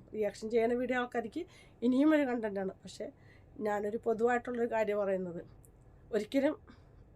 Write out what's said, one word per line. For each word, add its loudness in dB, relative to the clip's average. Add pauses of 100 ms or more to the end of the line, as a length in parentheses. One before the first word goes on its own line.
(160)
റിയാക്ഷൻ -4
ചെയ്യുന്ന 2
വീഡിയോ -2
ആൾക്കാർക്ക് -6 (440)
ഇനിയും 6
ഒരു 4
കണ്ടന്റാണ്. -4 (100)
പക്ഷേ -12 (600)
ഞാനൊരു -2
പൊതുവായിട്ടുള്ളൊരു 0
കാര്യം 0
പറയുന്നത്, -2 (720)
ഒരിക്കലും 0 (580)